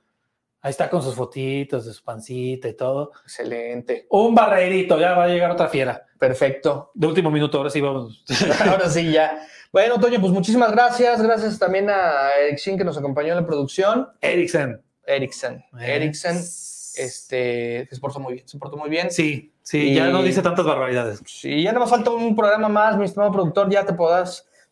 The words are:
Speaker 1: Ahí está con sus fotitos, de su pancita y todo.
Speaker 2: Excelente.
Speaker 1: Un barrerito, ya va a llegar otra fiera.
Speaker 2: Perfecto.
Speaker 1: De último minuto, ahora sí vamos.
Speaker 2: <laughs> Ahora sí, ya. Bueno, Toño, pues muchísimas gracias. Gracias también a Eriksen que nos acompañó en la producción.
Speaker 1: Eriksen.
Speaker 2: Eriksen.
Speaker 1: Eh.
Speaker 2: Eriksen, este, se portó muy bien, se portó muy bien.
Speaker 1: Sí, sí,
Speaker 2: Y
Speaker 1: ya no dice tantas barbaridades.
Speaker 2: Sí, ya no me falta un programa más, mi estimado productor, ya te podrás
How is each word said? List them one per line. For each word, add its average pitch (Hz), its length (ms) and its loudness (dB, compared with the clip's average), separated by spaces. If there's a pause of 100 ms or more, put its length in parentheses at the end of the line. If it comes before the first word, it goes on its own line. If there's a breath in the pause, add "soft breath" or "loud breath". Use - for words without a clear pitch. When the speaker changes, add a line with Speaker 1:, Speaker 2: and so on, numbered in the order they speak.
(640)
Speaker 1:
Ahí 139 60 -4
está 147 180 -2
con 175 140 -2
sus 131 140 -4
fotitos, 131 680 -6
de 113 60 -14
su - 120 -20
pancita 127 640 -8
y - 60 -10
todo. 135 360 -4 (140 loud breath)
Speaker 2:
Excelente. 117 840 -8
Speaker 1:
Un 226 220 4
barrerito, 190 640 4
ya 175 180 2
va 175 100 4
a 175 40 4
llegar 175 220 2
otra 175 180 0
fiera. 127 380 -4 (100)
Speaker 2:
Perfecto. 135 800 0
Speaker 1:
De 160 140 2
último 160 240 2
minuto, 147 260 0
ahora 143 100 -2
sí 143 120 -2
vamos. 135 480 -4
Speaker 2:
<laughs> 165 360 2
Ahora 190 240 4
sí, 165 220 0
ya. 156 340 2 (280 loud breath)
Bueno, 226 260 4
Toño, 233 220 2
pues 185 120 2
muchísimas 220 380 2
gracias. 240 500 4
Gracias 220 380 0
también 190 320 0
a 156 480 2
Eriksen 147 400 0
que 185 60 0
nos 160 120 -4
acompañó 143 340 -2
en 175 100 0
la 170 60 0
producción. 190 600 0 (120)
Speaker 1:
Eriksen. 165 600 0 (240)
Speaker 2:
Eriksen. 135 600 -4 (160)
Speaker 1:
Eh. 123 160 -2
Speaker 2:
Eriksen, 156 400 -2 (600)
este, 123 920 -4
se 131 100 -14
portó 139 200 -8
muy 131 140 -8
bien, - 140 -18
se 143 100 -18
portó 143 180 -14
muy 151 140 -10
bien. 175 200 -2
Speaker 1:
Sí, 156 420 -2 (100)
sí, - 160 -4 (120)
Speaker 2:
Y 139 60 4
Speaker 1:
ya 165 120 4
no 180 140 2
dice 190 200 2
tantas 175 220 2
barbaridades. 127 600 -2
Speaker 2:
Sí, 143 380 -4
ya 208 80 0
no 247 80 0
me 240 60 0
falta 240 240 2
un 233 260 0
programa 214 320 2
más, 208 280 2
mi 202 80 0
estimado 196 280 0
productor, 190 380 0
ya 196 140 2
te 196 100 -2
podrás 175 520 0 (260 soft breath)